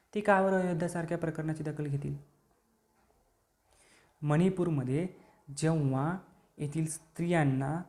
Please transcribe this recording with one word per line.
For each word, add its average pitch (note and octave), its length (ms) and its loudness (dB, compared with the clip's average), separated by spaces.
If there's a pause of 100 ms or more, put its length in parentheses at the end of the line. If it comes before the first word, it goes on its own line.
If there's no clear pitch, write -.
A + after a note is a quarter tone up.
(160)
ते G#3 60 -2
का G3 200 6
बरं F#3+ 200 2
अयोध्यासारख्या E3+ 560 -2
प्रकरणाची D#3+ 460 -4
दखल D3+ 240 -6
घेतील? C#3+ 280 -4 (2000)
मणिपूरमध्ये D#3+ 880 2 (500)
जेव्हा D3+ 600 2 (400)
येथील D3+ 280 -4
स्त्रियांना D#3 1040 0